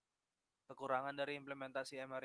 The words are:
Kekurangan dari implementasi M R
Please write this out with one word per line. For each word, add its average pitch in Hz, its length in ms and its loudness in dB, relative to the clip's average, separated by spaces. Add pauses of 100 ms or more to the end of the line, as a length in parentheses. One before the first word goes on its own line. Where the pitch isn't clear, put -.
(680)
Kekurangan 135 480 2
dari 143 160 2
implementasi 135 640 -4
M 131 160 -4
R 131 120 -2